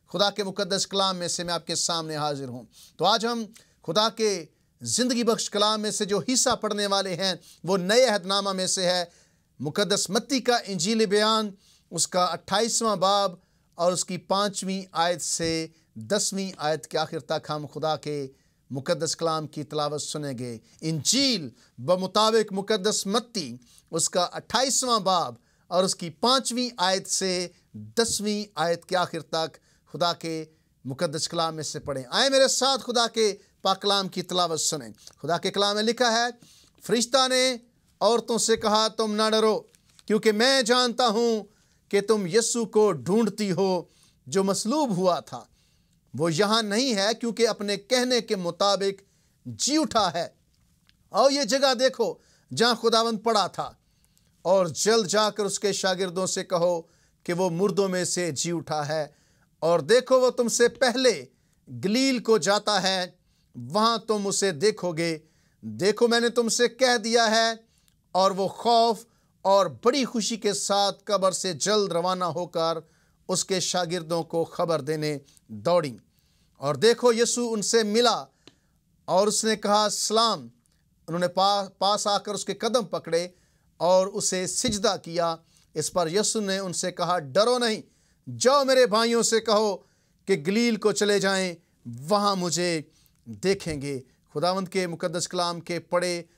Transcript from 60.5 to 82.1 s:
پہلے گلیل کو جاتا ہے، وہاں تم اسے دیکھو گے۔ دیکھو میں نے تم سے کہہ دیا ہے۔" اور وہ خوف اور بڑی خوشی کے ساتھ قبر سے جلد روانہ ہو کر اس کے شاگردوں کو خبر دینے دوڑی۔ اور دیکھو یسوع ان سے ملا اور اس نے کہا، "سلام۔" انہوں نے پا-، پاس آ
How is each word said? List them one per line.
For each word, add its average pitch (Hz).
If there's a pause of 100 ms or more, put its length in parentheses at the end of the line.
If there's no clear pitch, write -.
پہلے 233 (580)
گلیل 254
کو 220
جاتا 202
ہے، 185 (480)
وہاں 208
تم 214
اسے 196
دیکھو 180
گے۔ 165 (440)
دیکھو 180
میں 233
نے 233
تم 233
سے 233
کہہ 247
دیا 226
ہے۔" 226 (440)
اور 190
وہ 190
خوف 233 (360)
اور 196
بڑی 226
خوشی 220
کے 202
ساتھ 202
قبر 190
سے 185
جلد 196
روانہ 180
ہو 175
کر 165 (500)
اس 180
کے 185
شاگردوں 170
کو 165
خبر 165
دینے 151 (300)
دوڑی۔ 127 (600)
اور 143
دیکھو 233
یسوع 233
ان 214
سے 226
ملا 208 (800)
اور 185
اس 208
نے 220
کہا، 208
"سلام۔" 214 (600)
انہوں 165
نے 180
پا-، 196 (120)
پاس 202
آ 202